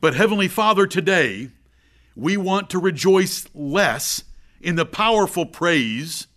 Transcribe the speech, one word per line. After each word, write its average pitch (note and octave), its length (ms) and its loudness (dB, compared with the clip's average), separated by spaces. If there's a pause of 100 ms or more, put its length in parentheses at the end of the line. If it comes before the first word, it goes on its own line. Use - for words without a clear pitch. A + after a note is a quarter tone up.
But D#3 140 2
Heavenly G3+ 340 2
Father, G#3+ 380 2
today, D3 640 0 (640)
we E3 220 -2
want F#3+ 320 -2
to F#3 100 -4
rejoice F#3 760 2
less C#3+ 720 -2 (360)
in F3 160 -4
the E3 80 2
powerful G3+ 640 0
praise D3+ 800 -2 (100)